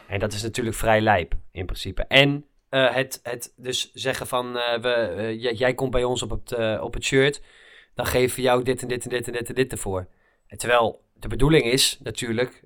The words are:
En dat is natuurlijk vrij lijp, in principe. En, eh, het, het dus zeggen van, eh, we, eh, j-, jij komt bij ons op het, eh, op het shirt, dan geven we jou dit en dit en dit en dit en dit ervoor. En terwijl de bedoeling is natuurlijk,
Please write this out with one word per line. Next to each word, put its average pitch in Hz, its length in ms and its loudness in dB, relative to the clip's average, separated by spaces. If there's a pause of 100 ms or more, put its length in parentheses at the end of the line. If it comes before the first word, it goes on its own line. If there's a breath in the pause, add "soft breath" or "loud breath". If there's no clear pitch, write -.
En 98 120 -6
dat 107 140 -2
is 101 100 -6
natuurlijk 110 340 -4
vrij 110 240 4
lijp, 104 340 2 (180)
in 85 140 -8
principe. - 420 -6
En, 139 360 6 (240)
eh, 131 260 2
het, 135 280 -4
het 120 340 -10
dus - 360 -6
zeggen 120 340 -4
van, 123 320 -4
eh, 120 220 -2
we, 123 120 -2
eh, 110 380 -2 (120)
j-, 120 160 -2
jij 127 160 2
komt 131 160 -2
bij 123 140 0
ons 123 180 -2
op 120 80 -8
het, 107 220 -6
eh, 110 300 -2
op - 120 -6
het 107 100 -6
shirt, 135 380 2 (520 soft breath)
dan 120 120 -4
geven 123 300 2
we 127 60 -4
jou 123 200 4
dit 123 200 -2
en 123 60 -6
dit 120 160 -4
en 127 60 -10
dit 123 160 -4
en 123 60 -8
dit 120 160 -6
en 123 60 -10
dit 127 180 0
ervoor. 92 340 -4 (400)
En 104 120 -16
terwijl 117 460 2 (100)
de - 140 -10
bedoeling 135 360 4
is 123 380 2
natuurlijk, 120 640 -4